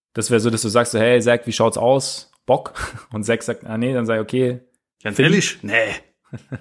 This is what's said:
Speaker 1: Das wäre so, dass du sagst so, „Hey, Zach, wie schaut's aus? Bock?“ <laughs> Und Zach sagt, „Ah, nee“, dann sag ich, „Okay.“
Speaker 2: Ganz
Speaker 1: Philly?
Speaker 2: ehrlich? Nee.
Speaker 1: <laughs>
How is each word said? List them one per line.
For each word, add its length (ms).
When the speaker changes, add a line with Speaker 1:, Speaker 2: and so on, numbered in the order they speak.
Speaker 1:
Das 180
wäre 100
so, 100
dass 120
du 60
sagst 240
so, 60
„Hey, 220
Zach, 240
wie 80
schaut's 260
aus? 520
Bock?“ 280
<laughs> 40
Und 120
Zach 180
sagt, 220
„Ah, 140
nee“, 140
dann 140
sag 100
ich, 60
„Okay.“ 380
Speaker 2:
Ganz 140
Speaker 1:
Philly? 120
Speaker 2:
ehrlich? 340
Nee. 100
Speaker 1:
<laughs> 200